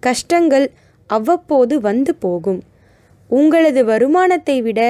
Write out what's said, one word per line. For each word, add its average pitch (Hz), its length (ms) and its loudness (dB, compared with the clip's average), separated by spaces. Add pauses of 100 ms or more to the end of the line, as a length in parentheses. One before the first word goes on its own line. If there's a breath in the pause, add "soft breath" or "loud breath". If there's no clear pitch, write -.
கஷ்டங்கள் 277 640 0 (420 soft breath)
அவ்வப்போது 262 720 0
வந்து 233 340 -2
போகும். 180 440 -6 (720 soft breath)
உங்களது 302 540 2
வருமானத்தை 294 760 0
விட 226 280 -2